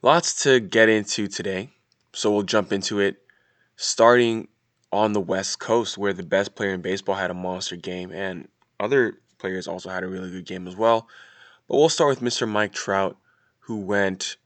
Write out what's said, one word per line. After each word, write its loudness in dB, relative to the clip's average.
Lots 2
to 6
get 4
into 0
today, -6
so 0
we'll 2
jump 0
into -2
it, 0
starting 4
on 2
the 2
West -4
Coast, 0
where -2
the -8
best -2
player -4
in -6
baseball -4
had -4
a -6
monster -8
game, -10
and -10
other 0
players -8
also -10
had -6
a -6
really -8
good -12
game -10
as -14
well. 2
But 0
we'll 6
start 2
with 0
Mister -2
Mike 0
Trout, -2
who -10
went -2